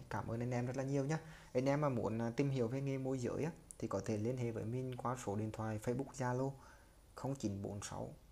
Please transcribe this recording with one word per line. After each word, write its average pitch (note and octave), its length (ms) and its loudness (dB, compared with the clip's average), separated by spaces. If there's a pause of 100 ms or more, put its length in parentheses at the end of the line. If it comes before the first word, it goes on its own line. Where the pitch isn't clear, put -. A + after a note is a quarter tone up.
cảm G#2 180 -2
ơn A2+ 120 -2
anh A#2+ 120 -2
em B2 140 2
rất B2+ 120 -2
là C3+ 60 0
nhiều C#3 220 2
nhé. D#3 120 2 (360)
Anh B2+ 120 4
em C#3 160 6
mà D3 80 6
muốn, A2 320 2
à, A#2 140 2
tìm C#3+ 140 4
hiểu C3 180 4
về C3+ 140 0
nghề C#3 160 0
môi C3 220 0
giới A2+ 240 0
á, E3 80 2 (260)
thì A2+ 100 -2
có G2 180 0
thể A2 120 2
liên A#2 200 2
hệ A#2 140 0
với G#2 140 -2
mình B2+ 320 -2
qua B2 280 0
số G2+ 100 0
điện G#2+ 160 0
thoại A2 320 -2
Facebook, B2+ 340 0
Zalo C3 340 2 (640)
không C3+ 200 -2
chín G2+ 260 -2
bốn G2+ 200 -4
sáu G#2 320 -6 (180)